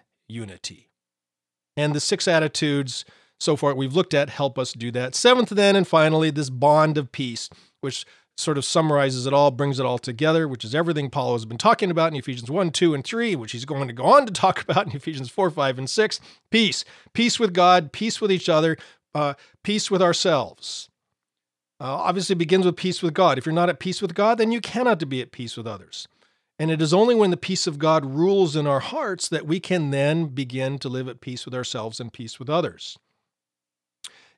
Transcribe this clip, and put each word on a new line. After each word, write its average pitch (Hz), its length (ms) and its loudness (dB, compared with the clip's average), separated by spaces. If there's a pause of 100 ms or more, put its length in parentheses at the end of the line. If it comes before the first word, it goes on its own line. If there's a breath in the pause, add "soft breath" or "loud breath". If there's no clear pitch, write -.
(280)
unity. 101 640 -14 (880)
And 147 160 0
the 147 60 -2
six - 280 -2
attitudes 147 800 0 (340 soft breath)
so 151 160 0
far 143 200 0
we've 135 200 -4
looked 180 180 0
at 143 160 2
help 135 280 -4
us 131 160 -4
do 120 180 -8
that. 123 240 -6
Seventh 247 340 4
then, 202 260 4
and 190 120 2
finally, 160 440 4
this 143 180 -4
bond 147 480 4
of 139 140 -6
peace, 123 380 -8 (320 soft breath)
which - 240 -6 (320 soft breath)
sort 151 200 -2
of 135 80 -2
summarizes 139 600 2
it 135 80 -2
all, 143 180 6
brings 135 280 0
it 135 60 0
all 123 120 0
together, 156 500 0
which 127 180 -8
is 110 100 -4
everything 151 340 -2
Paul 123 240 -2
has 113 120 -4
been 117 120 -10
talking 214 320 2
about 165 220 0
in 151 60 -6
Ephesians 123 340 -8
one, 175 200 0
two, 165 220 2
and 135 100 -4
three, 226 320 -4
which 113 180 -8
he's 120 120 -10
going 139 220 -6
to 120 60 -10
go 123 120 -4
on 262 200 8
to 208 80 -8
talk 185 280 2
<laughs> - 80 -6
about 185 180 0
in 170 80 -8
Ephesians 135 340 -10
four, 190 200 0
five, 139 280 -2
and 131 120 -8
six. 214 300 0 (300 soft breath)
Peace. 220 340 2 (300 soft breath)
Peace 233 260 0
with 208 140 0
God, 180 380 6
peace - 280 -6
with 208 120 0
each 180 180 -2
other, 160 280 2 (360 loud breath)
uh, 147 220 -2 (280 soft breath)
peace 208 260 -2
with 185 120 2
ourselves. 160 880 0 (920)
Uh, 135 160 -8
obviously, 180 380 -2
it 175 60 0
begins 180 260 4
with 175 120 0
peace 180 240 -4
with 165 120 -2
God. 165 240 4
If 123 80 -4
you're 156 80 -2
not 175 160 2
at 151 100 -4
peace 185 220 -6
with 170 140 -4
God, 220 220 2
then 220 140 2
you 233 100 -4
cannot 208 480 0
be 131 120 -4
at 120 100 -10
peace 120 260 -12
with 113 100 -10
others. 101 400 -14 (500)
And 156 140 0
it 160 100 0
is 156 120 2
only 226 220 6
when 208 160 4
the 170 60 0
peace - 300 -4
of 147 120 -6
God 156 260 2
rules 165 500 2
in 151 100 0
our 139 140 2
hearts 226 480 -6
that 160 180 -4
we 165 140 -2
can 170 320 -2
then 147 360 2
begin 131 520 -6
to 139 80 -8
live 127 220 -8
at 120 100 -16
peace 123 240 -12
with 127 100 -14
ourselves 117 460 -8
and 117 140 -12
peace - 260 -14
with 123 100 -10
others. 156 480 -4 (1400 loud breath)